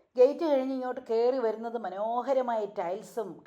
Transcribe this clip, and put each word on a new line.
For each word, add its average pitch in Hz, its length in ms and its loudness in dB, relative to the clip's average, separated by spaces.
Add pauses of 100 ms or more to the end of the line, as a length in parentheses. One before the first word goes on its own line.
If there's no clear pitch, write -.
(160)
ഗേറ്റ് 285 340 6
കഴിഞ്ഞ് 269 260 2
ഇങ്ങോട്ട് 254 320 -6
കയറി 240 360 2
വരുന്നത് 226 400 -2
മനോഹരമായ 233 760 -2 (160)
ടൈൽസും 196 520 -6 (180)